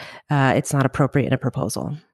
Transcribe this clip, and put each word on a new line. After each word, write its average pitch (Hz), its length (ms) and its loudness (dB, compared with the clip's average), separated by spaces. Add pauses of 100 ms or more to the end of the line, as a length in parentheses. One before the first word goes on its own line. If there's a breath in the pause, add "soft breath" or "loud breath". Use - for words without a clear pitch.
(280 loud breath)
Uh, 135 260 4
it's 139 200 0
not 139 100 4
appropriate 135 440 0
in - 40 -2
a 131 60 0
proposal. - 580 -4 (160)